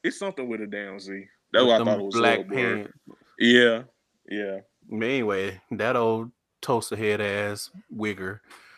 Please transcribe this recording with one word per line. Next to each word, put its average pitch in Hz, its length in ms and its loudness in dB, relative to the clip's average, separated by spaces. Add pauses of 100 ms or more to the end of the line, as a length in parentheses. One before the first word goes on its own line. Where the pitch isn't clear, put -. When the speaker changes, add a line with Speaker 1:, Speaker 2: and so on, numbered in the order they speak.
Speaker 1:
it's - 160 -4
something 160 300 -8
with 113 120 -6
a 104 60 -10
damn 101 320 -10
Z. 98 240 -12 (300)
That's 117 100 6
Speaker 2:
With 123 60 6
Speaker 1:
why 113 60 8
I - 20 6
Speaker 2:
them 113 100 2
Speaker 1:
thought 104 120 2
it 98 60 -4
was 98 100 -4
Speaker 2:
black 113 240 4
Speaker 1:
Zoe 92 40 -6
Bird. 98 120 -8
Speaker 2:
pants. 113 380 -2 (460)
Speaker 1:
Yeah, 120 440 6 (460)
yeah. 98 300 -6 (300)
Speaker 2:
But 110 160 -4
anyway, 101 560 -2 (100)
that 113 240 -2
old 113 360 0 (300)
toaster 117 340 -2
head 104 260 0
ass 104 480 -4 (260)
wigger. 101 440 -6 (380)